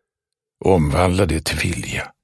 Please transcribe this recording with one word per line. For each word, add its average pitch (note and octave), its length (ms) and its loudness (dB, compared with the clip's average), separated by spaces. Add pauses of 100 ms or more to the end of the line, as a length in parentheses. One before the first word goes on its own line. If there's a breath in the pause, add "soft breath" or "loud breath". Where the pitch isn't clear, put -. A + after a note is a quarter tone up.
(640)
och - 60 4
omvandla F2+ 540 2
det D#2+ 200 -2
till D#2 140 -4
vilja. - 540 -6 (100)